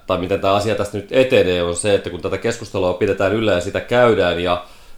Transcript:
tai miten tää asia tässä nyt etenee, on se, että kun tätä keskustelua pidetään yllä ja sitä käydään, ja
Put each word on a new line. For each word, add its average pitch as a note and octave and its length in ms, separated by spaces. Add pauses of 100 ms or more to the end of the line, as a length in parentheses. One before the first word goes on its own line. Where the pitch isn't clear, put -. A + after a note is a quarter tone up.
tai F#2 100
miten F#2 220
tää G2 140
asia G#2 220
tässä G#2 220
nyt F#2+ 140
etenee, G2+ 520
on F2 120
se, G2+ 200
että F2+ 140
kun E2+ 120
tätä F#2+ 160
keskustelua G2+ 560
pidetään G2 400
yllä A2 180
ja F2 100
sitä F#2+ 200
käydään, G#2 640
ja F2+ 220 (320)